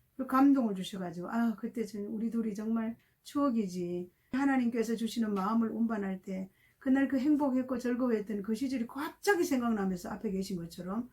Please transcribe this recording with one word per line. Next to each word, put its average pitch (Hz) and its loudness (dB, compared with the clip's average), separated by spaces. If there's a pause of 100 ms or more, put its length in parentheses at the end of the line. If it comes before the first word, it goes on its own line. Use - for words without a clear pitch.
(160)
그 254 -6
감동을 262 6
주셔가지고, 175 -6
아, 233 0
그때 226 -6
전 202 -8
우리 220 -4
둘이 226 -2
정말 226 -2 (260)
추억이지. 180 -2 (200)
하나님께서 247 2
주시는 220 0
마음을 220 2
운반할 214 -2
때 190 -8 (260)
그날 269 4
그 269 0
행복했고 254 2
즐거워했던 226 0
그 220 -2
시절이 247 -2
갑자기 330 0
생각나면서 214 0
앞에 196 -6
계신 190 -4
것처럼, 180 -6